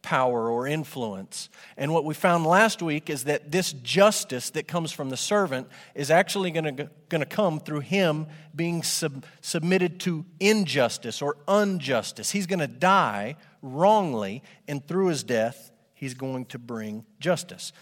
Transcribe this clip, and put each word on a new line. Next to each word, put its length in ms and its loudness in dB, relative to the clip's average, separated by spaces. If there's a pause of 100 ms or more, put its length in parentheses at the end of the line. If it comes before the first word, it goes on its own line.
power 480 2
or 160 -2
influence." 800 -6 (260)
And 160 -4
what 140 2
we 80 -4
found 320 4
last 380 6
week 260 -2
is 140 -4
that 280 -2
this 220 0
justice 800 2
that 160 -6
comes 240 -4
from 180 -8
the 80 -6
servant 500 0 (280)
is 160 -2
actually 400 2
gonna, 380 -4 (200)
gonna 160 0
come 340 0
through 200 -6
him 480 0 (280)
being 280 -2
sub-, 420 -4 (160)
submitted 600 0
to 240 -4 (140)
injustice 840 2
or 160 -4 (100)
injustice. 840 0
He's 140 -2
gonna 220 -2
die 720 2 (240)
wrongly, 800 2 (240)
and 200 -6
through 200 0
his 160 0
death, 480 -2 (240)
he's 180 -10
going 320 -8
to 140 -14
bring 440 -8 (160)
justice. 640 -4